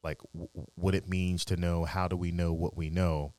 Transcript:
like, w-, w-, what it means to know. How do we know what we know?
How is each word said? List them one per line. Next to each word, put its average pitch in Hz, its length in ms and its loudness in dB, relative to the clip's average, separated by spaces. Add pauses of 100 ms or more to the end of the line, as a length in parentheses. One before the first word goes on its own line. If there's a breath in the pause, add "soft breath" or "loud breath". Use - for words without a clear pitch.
like, 78 160 -6 (140)
w-, 85 200 -10
w-, - 220 -10
what 92 200 2
it 90 140 -2
means 90 360 0
to 92 120 0
know. 85 260 2
How 90 240 0
do 92 80 0
we 87 160 -2
know 85 220 2
what 82 240 -2
we 80 120 -2
know? 80 500 2